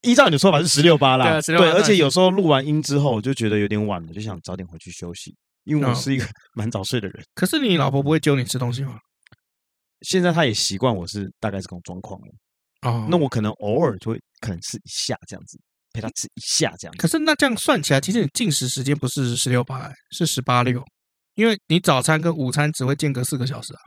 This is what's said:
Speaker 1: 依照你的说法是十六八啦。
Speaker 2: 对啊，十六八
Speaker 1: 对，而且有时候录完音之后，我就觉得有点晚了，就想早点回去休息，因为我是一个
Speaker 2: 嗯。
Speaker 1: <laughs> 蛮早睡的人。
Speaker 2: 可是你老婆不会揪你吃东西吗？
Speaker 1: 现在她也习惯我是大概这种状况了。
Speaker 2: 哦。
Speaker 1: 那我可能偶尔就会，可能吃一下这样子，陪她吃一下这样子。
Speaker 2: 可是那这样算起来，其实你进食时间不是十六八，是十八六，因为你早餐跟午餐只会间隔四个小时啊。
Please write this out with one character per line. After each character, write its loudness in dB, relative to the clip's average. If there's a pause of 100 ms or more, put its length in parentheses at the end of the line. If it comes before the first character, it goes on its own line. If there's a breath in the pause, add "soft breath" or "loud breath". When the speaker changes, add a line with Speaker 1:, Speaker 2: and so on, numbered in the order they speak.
Speaker 1:
依 2
照 8
你 4
的 2
说 6
法 4
是 0
十 2
六 8
八 4
啦。 2
Speaker 2:
对 4
啊， 0
十 -2
六 6
八 6
Speaker 1:
对， 4
而 4
且 6
有 4
时 2
候 8
录 2
完 4
音 0
之 0
后， 2
我 0
就 -2
觉 -2
得 2
有 2
点 -2
晚 -6
了， -16
就 -12
想 -8
早 -12
点 -10
回 -20
去 -18
休 -12
息， -18 (300)
因 0
为 0
我 0
是 -2
一 0
个 -2
Speaker 2:
嗯。 -12 (100)
Speaker 1:
<laughs> -20
蛮 -4
早 -6
睡 -2
的 -6
人。 -12 (100)
Speaker 2:
可 -2
是 -2
你 2
老 2
婆 0
不 -2
会 4
揪 2
你 -2
吃 -6
东 -2
西 -6
吗？ -10 (1040)
Speaker 1:
现 0
在 2
她 2
也 2
习 -4
惯 0
我 -6
是 -8
大 -4
概 -6
这 -12
种 -16
状 -14
况 -16
了。 -20 (540)
Speaker 2:
哦。 -4
Speaker 1:
那 2
我 2
可 -2
能 0
偶 -2
尔 0
就 -8
会， -6 (220)
可 -8
能 -6
吃 -12
一 -16
下 -6 (100)
这 -16
样 -20
子， -20 (360)
陪 -10
她 -8
吃 -10
一 -16
下 -2
这 -16
样 -14
子。 -18
Speaker 2:
可 0
是 0
那 2
这 2
样 0
算 0
起 0
来， 2
其 -6
实 2
你 0
进 -2
食 -2
时 -6
间 0
不 -4
是 -2
十 -2
六 2
八， -10 (220)
是 -2
十 -2
八 2
六， 0 (520)
因 2
为 2 (120)
你 4
早 2
餐 2
跟 0
午 -2
餐 0
只 -4
会 0
间 -2
隔 -4
四 -4
个 -2
小 -6
时 -16
啊。 -20